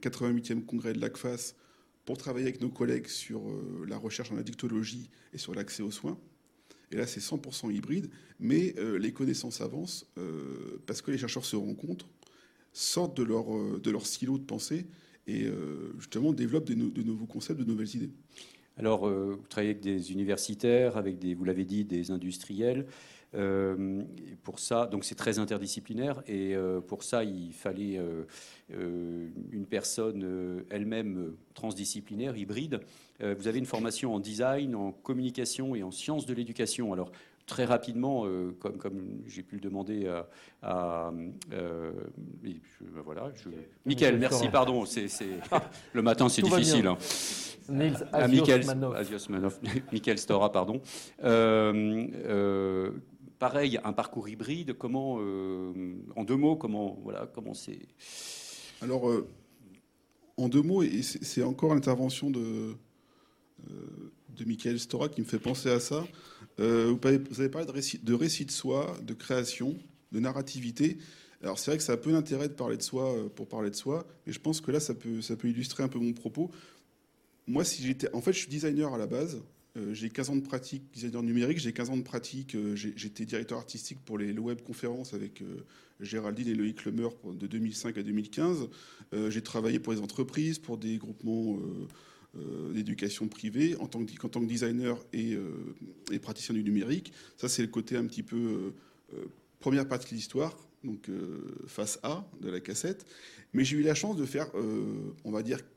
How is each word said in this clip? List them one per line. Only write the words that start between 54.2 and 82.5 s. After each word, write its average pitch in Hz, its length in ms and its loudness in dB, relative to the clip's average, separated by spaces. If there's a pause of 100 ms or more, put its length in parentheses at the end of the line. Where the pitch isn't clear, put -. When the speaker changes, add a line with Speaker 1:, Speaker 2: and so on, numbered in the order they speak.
Speaker 2:
hybride, 127 440 -6
comment, 131 460 -2
euh, 95 540 -2 (420)
en 110 80 -2
deux 120 120 2
mots, 151 220 6
comment, 104 460 -2
voilà, 101 300 -6
comment 110 220 -10
c'est ? - 240 -12 (1000)
Speaker 1:
Alors, 123 280 2
euh, 113 180 4 (1120)
en 127 100 2
deux 135 140 8
mots, 180 220 6
et 107 180 2
c'est, - 220 -4
c'est - 180 0
encore 151 320 4
l'intervention 131 560 2
de, 113 460 -2 (960)
euh, - 20 -10 (640)
de 110 80 -8
Michael 117 340 0
Stora 135 300 0
qui 135 120 -2
me 113 40 0
fait 113 140 0
penser 131 300 0
à 120 100 8
ça. 151 280 0 (520)
Euh, 117 340 6
vous 127 140 4
avez, 135 100 10
vous 135 220 -2
avez 135 100 4
parlé 156 160 -2
de 143 60 -8
récit, 135 260 -2
de 117 160 4
récit 151 320 2
de - 60 -8
soi, 135 500 0
de 117 140 -6
création, 127 600 0 (360)
de 107 80 0
narrativité. 131 800 0 (420)
Alors, 95 160 -2
c'est - 140 0
vrai 160 80 4
que 151 40 0
ça 123 100 2
a 117 40 4
peu 151 140 2
d'intérêt 151 360 4
de 147 60 -4
parler 117 240 -2
de - 60 -4
soi, 131 280 0
euh, 110 160 -2
pour 98 200 -8
parler 107 240 -2
de 104 40 -10
soi, 160 300 -2 (220)
mais 107 60 -6
je - 60 -10
pense 156 220 0
que - 80 -2
là, 147 100 4
ça 151 140 0
peut, 113 300 -4
ça 113 120 -2
peut 120 140 0
illustrer 123 320 -2
un 135 60 2
peu 131 100 -2
mon 120 160 2
propos. 151 380 -2 (960)
Moi, 139 160 4
si 139 200 0
j'étais, 131 320 0
en 120 60 0
fait, 185 120 4
je 190 60 2
suis - 80 -6
designer 147 440 2
à 120 60 -2
la 107 80 0
base. 135 340 -2 (380)
Euh, 104 160 -4
j'ai 110 160 -4
quinze 135 220 -2
ans 139 40 2
de 135 60 6
pratique, - 420 -6 (100)
designer 120 280 -4
numérique, 120 380 4
j'ai 117 140 0
quinze 123 180 -2
ans 131 60 0
de 123 40 2
pratique, 127 540 -6